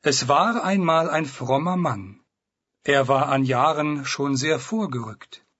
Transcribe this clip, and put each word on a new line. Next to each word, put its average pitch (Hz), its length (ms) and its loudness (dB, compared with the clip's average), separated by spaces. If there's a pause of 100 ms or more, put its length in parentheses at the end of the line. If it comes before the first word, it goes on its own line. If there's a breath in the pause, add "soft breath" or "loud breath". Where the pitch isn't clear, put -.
Es 139 260 0
war 202 340 2
einmal 165 460 2
ein 156 160 -2
frommer 139 520 -2
Mann. 110 440 -4 (640)
Er 139 260 2
war 139 200 2
an 135 160 2
Jahren 147 600 0
schon 139 320 -2
sehr 151 240 0
vorgerückt. 127 880 -8 (120)